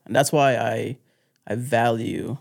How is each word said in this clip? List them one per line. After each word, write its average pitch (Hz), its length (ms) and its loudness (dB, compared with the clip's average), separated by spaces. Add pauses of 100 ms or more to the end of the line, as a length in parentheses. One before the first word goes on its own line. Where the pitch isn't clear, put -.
And - 100 -8
that's 135 160 4
why 139 260 4
I, 113 420 -4 (500)
I 104 80 -4
value 117 840 0